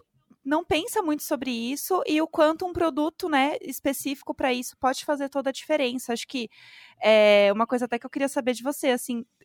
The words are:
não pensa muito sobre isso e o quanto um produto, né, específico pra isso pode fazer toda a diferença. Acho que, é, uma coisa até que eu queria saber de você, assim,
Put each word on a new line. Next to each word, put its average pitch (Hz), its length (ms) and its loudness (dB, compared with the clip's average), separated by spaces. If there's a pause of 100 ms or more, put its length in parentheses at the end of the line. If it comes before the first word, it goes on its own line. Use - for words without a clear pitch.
(460)
não 302 180 0
pensa 381 380 -2
muito 302 220 -2
sobre 262 280 -4
isso 254 560 -2
e 302 140 2
o 320 60 -2
quanto 320 380 2
um 359 80 -6
produto, 320 540 -2
né, 285 340 2
específico - 760 -6
pra 262 180 0
isso 247 260 -8
pode 262 240 0
fazer 277 260 -2
toda 269 200 -4
a 269 40 -2
diferença. 254 600 -2
Acho - 140 -6
que, 240 200 -6 (560)
é, 208 480 8
uma 220 160 0
coisa 247 180 -2
até 240 140 -2
que - 60 -14
eu 254 40 -14
queria 277 200 -2
saber 254 240 -2
de 226 100 -10
você, 285 260 -2
assim, 240 360 -2 (200)